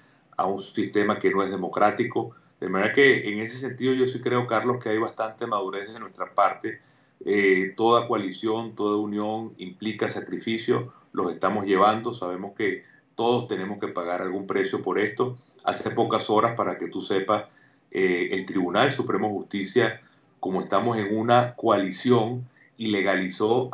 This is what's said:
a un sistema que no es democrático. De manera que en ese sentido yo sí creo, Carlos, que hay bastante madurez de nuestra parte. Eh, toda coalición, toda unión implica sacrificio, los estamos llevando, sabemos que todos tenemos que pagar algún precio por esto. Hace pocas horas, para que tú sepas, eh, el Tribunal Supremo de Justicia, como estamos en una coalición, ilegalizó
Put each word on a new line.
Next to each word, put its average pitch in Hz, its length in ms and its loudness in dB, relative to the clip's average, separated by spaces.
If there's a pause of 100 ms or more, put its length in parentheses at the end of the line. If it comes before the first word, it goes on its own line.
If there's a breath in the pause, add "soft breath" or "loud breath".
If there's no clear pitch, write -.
(380 soft breath)
a 92 80 0
un 98 140 -2
sistema 101 600 0
que 92 120 2
no 98 120 2
es 95 80 -2
democrático. 104 840 0 (240 loud breath)
De 92 100 -6
manera 98 240 0
que 131 380 6
en 104 80 -4
ese 113 180 -6
sentido 127 360 -2
yo 127 140 2
sí 120 140 -6
creo, 123 260 0
Carlos, 117 340 0
que 117 80 -6
hay 107 100 0
bastante 113 480 -6
madurez 101 440 -4
de 117 80 -14
nuestra 95 340 -12
parte. - 480 0 (440 soft breath)
Eh, 95 500 4
toda 117 320 4
coalición, 110 680 -4
toda 104 220 0
unión 107 600 -4
implica 104 520 -4
sacrificio, - 840 -4 (200 loud breath)
los 90 200 -2
estamos 98 320 -2
llevando, 107 480 2
sabemos 92 420 -8
que 95 280 -2 (320 loud breath)
todos 123 320 0
tenemos 98 320 -6
que 98 100 -6
pagar 90 320 -4
algún 95 260 -6
precio 98 340 0
por 90 160 0
esto. 123 400 0 (280 loud breath)
Hace 98 260 -2
pocas 107 380 0
horas, 110 260 4
para 92 220 -2
que 85 100 -6
tú 98 140 -6
sepas, 101 420 0 (480 soft breath)
eh, 90 400 2
el 95 140 -4
Tribunal 95 460 2
Supremo 107 360 0
de 104 60 -2
Justicia, 95 680 0 (380 soft breath)
como 92 200 -2
estamos 101 380 0
en 104 180 0
una 120 400 4
coalición, 113 920 2 (280 soft breath)
ilegalizó 104 960 0